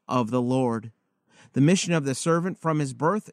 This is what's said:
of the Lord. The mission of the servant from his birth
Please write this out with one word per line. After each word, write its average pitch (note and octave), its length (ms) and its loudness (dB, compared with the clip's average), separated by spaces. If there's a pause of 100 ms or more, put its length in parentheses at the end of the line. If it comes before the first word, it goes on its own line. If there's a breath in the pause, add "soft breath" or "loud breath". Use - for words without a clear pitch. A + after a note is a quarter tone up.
of B2 240 0
the B2+ 100 0
Lord. A#2+ 500 -2 (640 soft breath)
The C#3 80 2
mission E3+ 320 4
of D#3 120 0
the C3+ 100 -4
servant E3+ 420 -2
from D#3+ 220 -2
his C3+ 140 -4
birth D#3+ 400 -2